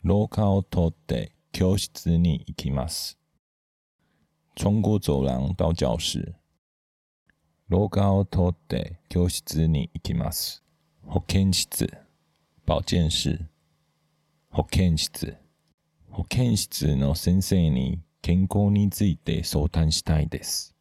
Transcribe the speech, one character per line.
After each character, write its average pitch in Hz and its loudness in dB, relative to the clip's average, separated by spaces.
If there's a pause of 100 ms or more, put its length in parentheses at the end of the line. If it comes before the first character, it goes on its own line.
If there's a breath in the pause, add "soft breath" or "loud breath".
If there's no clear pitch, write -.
廊 95 2
下 107 0
を 98 2
通 85 0
っ 80 -2
て - -6 (160)
教 95 2
室 - -2
に 82 2
行 - -12
き 67 -4
ま 69 -4
す。 - -10 (1400)
穿 104 0
过 107 2
走 71 0
廊 67 -2
到 82 0
教 65 0
室。 - -6 (1300)
廊 98 2
下 98 2
を 98 2
通 - -2 (120)
っ 87 -2
て - -8
教 87 2
室 80 -2
に 76 2
行 82 -10
き - -4
ま 67 -2
す。 - -10 (440)
保 - -2
健 98 2
室、 - -2 (680)
保 80 0
健 85 2
室。 78 -4 (1000)
保 - 0 (1600)
健 120 0
室 - -2
の 69 2
先 90 2
生 87 2
に 65 -2 (180)
健 90 2
康 101 2
に 101 4
つ 104 0
い 82 2
て - -4
相 76 0
談 80 2
し - -2
た 78 2
い 71 -2
で - -8
す。 - -10